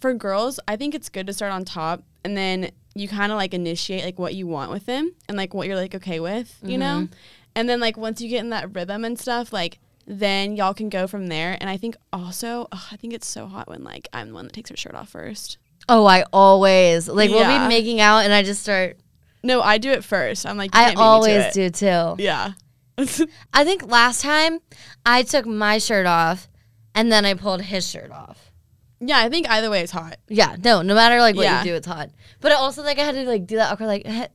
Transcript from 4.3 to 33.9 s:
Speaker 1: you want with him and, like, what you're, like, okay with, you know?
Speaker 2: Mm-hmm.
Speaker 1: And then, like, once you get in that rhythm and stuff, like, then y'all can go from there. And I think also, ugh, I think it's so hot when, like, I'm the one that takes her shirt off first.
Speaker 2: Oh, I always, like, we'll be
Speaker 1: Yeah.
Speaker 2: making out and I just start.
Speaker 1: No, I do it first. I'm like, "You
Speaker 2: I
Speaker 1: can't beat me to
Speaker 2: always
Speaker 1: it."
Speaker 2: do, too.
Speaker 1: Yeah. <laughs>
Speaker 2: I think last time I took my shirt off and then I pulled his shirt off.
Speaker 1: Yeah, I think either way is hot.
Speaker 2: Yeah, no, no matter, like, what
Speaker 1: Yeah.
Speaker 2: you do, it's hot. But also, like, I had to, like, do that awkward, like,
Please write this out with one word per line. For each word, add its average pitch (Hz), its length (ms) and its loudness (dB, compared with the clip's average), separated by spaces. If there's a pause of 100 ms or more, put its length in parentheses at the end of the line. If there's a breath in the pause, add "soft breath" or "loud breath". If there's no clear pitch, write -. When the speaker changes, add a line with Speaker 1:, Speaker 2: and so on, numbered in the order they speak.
Speaker 1:
you 190 120 -10
want 139 240 -8
with 196 160 -10
him 285 260 -6 (160)
and, 208 80 -8
like, 190 160 -6
what 185 140 -6
you're, 190 100 -6
like, 190 180 -6
okay 185 240 -8
with, 208 440 -8
you 190 160 -6
know? 277 260 -2
Speaker 2:
Mm-hmm. - 80 -10 (420 soft breath)
Speaker 1:
And 233 140 -2
then, 240 100 0
like, 226 200 -4
once 220 240 -8
you 226 80 -10
get 240 100 -2
in 233 100 -8
that 202 240 -8
rhythm 196 300 -8
and 233 140 -8
stuff, 240 340 -6
like, 175 280 -6 (260)
then 202 500 -4
y'all 196 160 0
can 214 160 -8
go 190 180 -4
from 190 200 -8
there. 170 340 -6
And 190 80 -8
I 190 80 -6
think 226 200 -10 (140)
also, 233 600 -10
ugh, 185 80 -14 (100)
I 214 60 -18
think 233 160 -14
it's 226 140 -14
so 110 220 -12
hot 196 200 -14
when, 73 160 -16
like, - 300 -18
I'm 110 140 -12
the 110 60 -18
one 95 120 -16
that - 80 -20
takes - 160 -18
her - 80 -20
shirt - 160 -12
off - 160 -16
first. - 480 -14 (320)
Speaker 2:
Oh, 220 160 8
I 185 260 8
always, 190 760 6
like, 202 220 2
we'll 220 120 4
be 226 120 6
Speaker 1:
Yeah. - 160 2
Speaker 2:
making 226 320 0
out 214 200 6
and 208 120 2
I 208 100 4
just 202 200 -6
start. 185 340 -2 (460)
Speaker 1:
No, 247 180 0
I 214 160 4
do 247 140 -2
it 233 120 0
first. 170 440 -4
I'm 208 100 -8
like, 196 180 -2
"You 226 60 10
Speaker 2:
I 240 40 10
Speaker 1:
can't 214 120 4
beat 214 40 4
me 226 40 8
to 220 60 10
Speaker 2:
always 220 340 6
Speaker 1:
it." - 80 -2
Speaker 2:
do, 190 180 0
too. 170 520 0
Speaker 1:
Yeah. 190 300 -2 (440)
<laughs> - 560 -4
Speaker 2:
I 277 120 6
think 330 260 -2
last 240 320 4
time 311 380 0 (440 loud breath)
I 247 180 4
took 247 220 0
my 214 320 0
shirt 202 300 0
off 170 420 0 (460)
and 226 180 2
then 208 140 4
I 196 80 0
pulled 185 260 -4
his 185 260 -6
shirt - 240 -12
off. - 400 -20 (480)
Speaker 1:
Yeah, 262 200 2
I 226 100 4
think 320 220 -2
either 220 180 2
way 196 140 0
is 175 80 -8
hot. 165 260 -10 (120)
Speaker 2:
Yeah, 202 360 2
no, 220 160 4
no 190 140 2
matter, 233 260 6
like, 220 160 6
what 196 80 2
Speaker 1:
Yeah. 147 180 2
Speaker 2:
you 175 100 -4
do, - 40 -2
it's 151 100 -8
hot. 156 220 -10 (320 soft breath)
But 294 120 2
also, 277 300 0
like, 285 160 -2
I 285 60 0
had 294 100 -2
to, 269 100 -6
like, 220 220 -2
do 214 100 -6
that 214 140 2
awkward, 214 180 -6
like, 202 180 -4